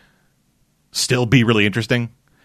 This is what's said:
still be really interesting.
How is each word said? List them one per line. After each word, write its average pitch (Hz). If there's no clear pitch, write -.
still 123
be 117
really 107
interesting. 117